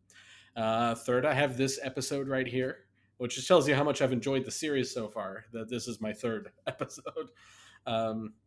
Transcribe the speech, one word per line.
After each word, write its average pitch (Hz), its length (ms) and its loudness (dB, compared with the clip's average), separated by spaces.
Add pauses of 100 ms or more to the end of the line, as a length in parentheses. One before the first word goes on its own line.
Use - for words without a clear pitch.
(580)
Uh, 117 380 2
third, 127 300 2
I 151 80 4
have 131 220 2
this 131 260 0
episode 135 460 -4
right 131 200 0
here, 127 320 -2 (400)
which 120 160 -4
just 131 120 -6
tells 156 220 8
you 143 60 6
how 139 100 4
much 143 160 2
I've 131 100 4
enjoyed 131 320 0
the 117 80 -8
series 139 420 -2
so 113 140 -4
far, 104 460 -8
that 113 160 -8
this 120 180 -4
is 113 140 -8
my 110 100 0
third 110 480 -4
<laughs> - 80 -12
episode. - 600 -8 (560)
Um, 110 480 -2 (140)